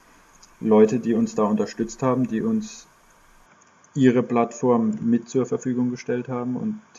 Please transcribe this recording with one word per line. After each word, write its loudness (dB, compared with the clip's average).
Leute, 6
die 0
uns 0
da 0
unterstützt -2
haben, 0
die -4
uns -4
ihre 4
Plattform 0
mit 0
zur -2
Verfügung -4
gestellt -6
haben -6
und -6